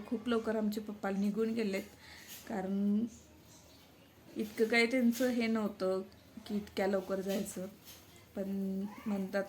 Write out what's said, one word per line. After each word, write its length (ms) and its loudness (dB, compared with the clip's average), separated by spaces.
खूप 200 -4
लवकर 280 2
आमचे 260 0
पप्पा 280 -6
निघून 440 2
गेलेत, 300 0
कारण 500 2
इतकं 300 2
काही 200 6
त्यांचं 440 4
हे 180 2
नव्हतं 540 0
की 80 -4
इतक्या 320 -2
लवकर 340 0
जायचं. 440 -4
पण 80 -4
म्हणतात 440 -2